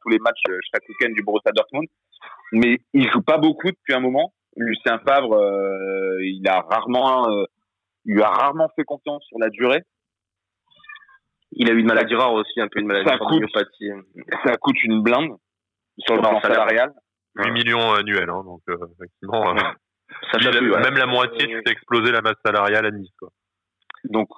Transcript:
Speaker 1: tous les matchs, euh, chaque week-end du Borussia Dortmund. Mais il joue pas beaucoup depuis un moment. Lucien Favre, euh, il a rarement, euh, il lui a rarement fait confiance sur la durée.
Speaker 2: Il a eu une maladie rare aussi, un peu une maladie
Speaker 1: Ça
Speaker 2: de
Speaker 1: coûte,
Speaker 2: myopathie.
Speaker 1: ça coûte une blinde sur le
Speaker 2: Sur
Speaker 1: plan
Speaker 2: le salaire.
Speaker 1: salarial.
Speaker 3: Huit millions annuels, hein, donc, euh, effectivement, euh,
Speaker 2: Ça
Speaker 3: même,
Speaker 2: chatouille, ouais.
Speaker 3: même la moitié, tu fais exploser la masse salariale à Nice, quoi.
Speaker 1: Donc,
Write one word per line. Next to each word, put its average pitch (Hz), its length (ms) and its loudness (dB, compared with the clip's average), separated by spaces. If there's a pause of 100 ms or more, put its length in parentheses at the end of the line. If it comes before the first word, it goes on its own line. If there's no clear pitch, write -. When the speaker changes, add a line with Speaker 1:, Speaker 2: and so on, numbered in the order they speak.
Speaker 1:
tous - 80 -8
les 110 80 4
matchs, 117 320 -2
euh, 92 80 -4 (160)
chaque 110 140 -6
week-end 117 260 -4
du 107 80 -4
Borussia 104 300 0
Dortmund. 143 340 -2 (640)
Mais 120 280 4 (120)
il - 180 4
joue 220 120 2
pas 156 160 2
beaucoup 156 320 2
depuis 156 240 -4
un 127 60 0
moment. 131 340 0 (220)
Lucien 117 500 -2
Favre, 139 280 2
euh, 98 880 0
il 95 260 -4
a 92 120 4
rarement, 117 720 0
euh, 101 140 0 (600)
il 107 120 -2
lui 104 60 6
a 107 60 4
rarement 143 480 2
fait 151 80 -4
confiance 147 420 -8
sur 113 120 -14
la 113 100 -2
durée. 123 340 0 (1700)
Speaker 2:
Il 120 180 0
a - 20 2
eu 113 60 4
une 113 80 2
maladie 113 300 2
rare 123 160 2
aussi, 110 280 -2
un 107 60 -2
peu 104 140 -8
une 104 80 -6
maladie 98 200 0
Speaker 1:
Ça 139 60 2
Speaker 2:
de 107 60 -4
Speaker 1:
coûte, 156 200 2
Speaker 2:
myopathie. 104 500 -4 (540)
Speaker 1:
ça 120 120 0
coûte - 260 -2
une 110 200 0
blinde 123 340 0 (600)
sur - 180 0
le 110 40 2
Speaker 2:
Sur 110 80 2
Speaker 1:
plan 107 100 4
Speaker 2:
le 104 40 0
salaire. 107 160 2
Speaker 1:
salarial. 113 340 2 (440)
Speaker 3:
Huit 107 160 -4
millions 117 400 2
annuels, 101 380 0
hein, 92 140 -6
donc, 90 240 -18
euh, 87 80 -4 (220)
effectivement, 98 540 -4
euh, - 60 0 (720)
Speaker 2:
Ça 117 60 0
Speaker 3:
même, 123 140 2
Speaker 2:
chatouille, 120 180 2
ouais. 92 120 2
Speaker 3:
même 135 140 0
la 131 100 2
moitié, 123 400 -2
tu 113 180 -8
fais 117 80 0
exploser 117 400 0
la 113 100 0
masse 107 220 0
salariale 104 420 2
à 107 40 0
Nice, 98 280 -12
quoi. 92 120 -18 (720)
Speaker 1:
Donc, 107 340 -2